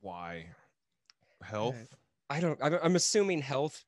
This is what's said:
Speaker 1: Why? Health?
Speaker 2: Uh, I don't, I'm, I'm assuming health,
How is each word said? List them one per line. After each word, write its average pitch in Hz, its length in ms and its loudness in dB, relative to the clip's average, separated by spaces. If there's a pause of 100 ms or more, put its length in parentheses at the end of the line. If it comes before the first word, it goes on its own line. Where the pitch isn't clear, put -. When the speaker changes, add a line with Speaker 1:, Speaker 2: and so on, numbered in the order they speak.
Speaker 1:
Why? 87 480 -10 (960)
Health? 113 340 -4 (160)
Speaker 2:
Uh, - 40 -20 (340)
I 143 100 -2
don't, 160 220 0
I'm, 151 200 2
I'm 170 140 6
assuming 196 460 2
health, 139 460 -4